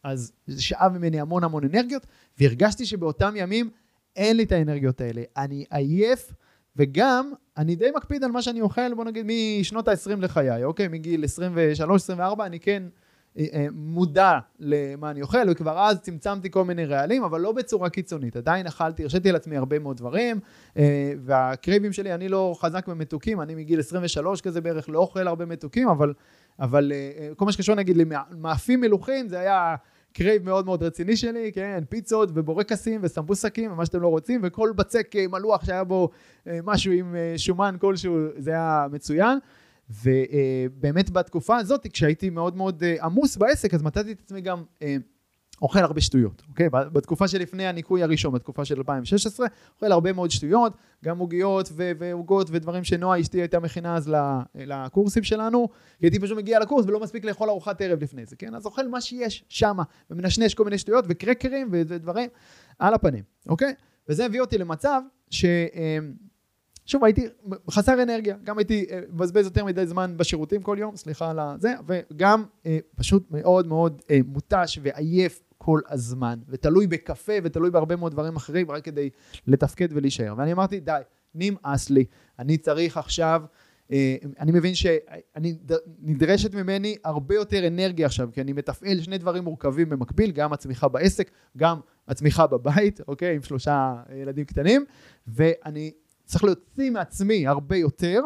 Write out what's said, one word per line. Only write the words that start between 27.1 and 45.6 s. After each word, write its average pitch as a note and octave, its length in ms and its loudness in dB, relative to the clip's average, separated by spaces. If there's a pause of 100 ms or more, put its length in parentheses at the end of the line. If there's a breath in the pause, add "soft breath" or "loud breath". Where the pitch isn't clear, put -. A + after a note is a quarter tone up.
אה, D3+ 160 -12
כל G3 100 -2
מה G3+ 80 2
שקשור, G3+ 220 0
נגיד, F#3 220 2
למאפים D#3+ 840 0
מלוכים, A#3+ 480 0
זה F3+ 120 -6
היה F3+ 340 2 (380 soft breath)
קרייב G3 320 2
מאוד F#3+ 200 0
מאוד F3+ 180 -2
רציני F3 340 0
שלי, A3+ 360 -4
כן? F#3+ 360 -6
פיצות G#3+ 460 0
ובורקסים G3+ 680 -2
וסמבוסקים, G3 680 -2
ומה E3 140 -2
שאתם F3 140 -2
לא F3 80 4
רוצים, E3 360 2
וכל A3 320 0
בצק, G#3 400 0
אה, F#3+ 120 2
מלוח F#3+ 360 0
שהיה F#3 200 -2
בו, F#3 260 2 (360 soft breath)
אה, E3+ 180 -6
משהו F#3+ 280 2
עם, F3 240 0
אה, E3 200 -4
שומן F#3 440 0
כלשהו, F#3 360 0 (220)
זה C#3+ 120 -4
היה D#3+ 420 2
מצוין. F3+ 460 2 (520 soft breath)
ו-, A2 200 0
אה, C3 640 2
באמת D3 360 0
בתקופה F3+ 460 0
הזאת, A#3 360 0
כשהייתי D#3+ 380 2
מאוד E3+ 260 -4
מאוד, F#3 260 -4
אה, E3 220 0
עמוס A#3 320 2
בעסק, G#3 380 2
אז D3+ 80 2
מצאתי G3+ 300 -2
את F#3+ 80 -14
עצמי F#3+ 200 -14
גם, F3 220 -6 (200)
אה, C#3+ 140 -2 (680)